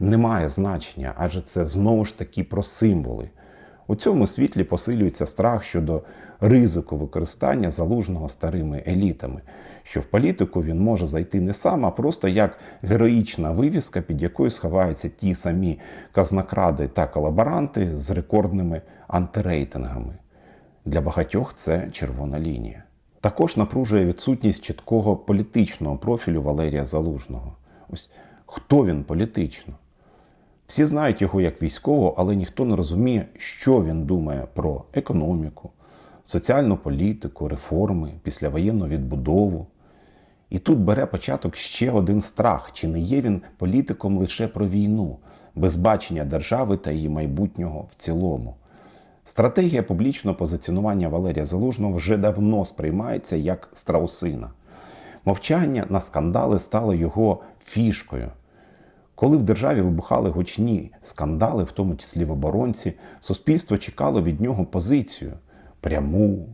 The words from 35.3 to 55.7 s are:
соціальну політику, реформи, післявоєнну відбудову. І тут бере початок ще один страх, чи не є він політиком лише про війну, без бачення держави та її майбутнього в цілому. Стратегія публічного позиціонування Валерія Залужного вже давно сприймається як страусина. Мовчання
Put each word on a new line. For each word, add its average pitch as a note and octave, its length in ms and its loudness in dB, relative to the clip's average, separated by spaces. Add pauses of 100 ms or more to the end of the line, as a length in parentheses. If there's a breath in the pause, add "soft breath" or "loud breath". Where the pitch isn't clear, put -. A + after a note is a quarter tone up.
соціальну B2 520 2
політику, D2+ 720 -4
реформи, D#2 640 -2 (100)
післявоєнну E2 640 -2
відбудову. D2 800 0 (840 soft breath)
І F#2 80 -4
тут D3 200 4
бере G#2+ 280 2
початок B2+ 500 -4
ще - 340 -2
один G2+ 320 2
страх, G#2+ 500 0
чи - 160 -6
не E2 120 -2
є A2+ 200 0
він G#2 220 0 (140)
політиком G2 640 0
лише F#2+ 300 -2
про G2+ 200 -2
війну, G2+ 480 0 (380 loud breath)
без E2 220 2
бачення F2 480 2
держави G2 520 0
та F#2+ 140 -6
її D#2 180 -2
майбутнього D#2 840 -4
в - 40 -20
цілому. D#2+ 600 -2 (680 loud breath)
Стратегія B2+ 580 2
публічного G2 540 0
позиціонування F2+ 720 -2
Валерія D#2 380 -2
Залужного G#2 480 -2
вже F2 220 0
давно G2+ 480 2
сприймається F#2 720 -4
як E2+ 360 -4
страусина. D#2+ 800 -2 (720 loud breath)
Мовчання C#3 640 0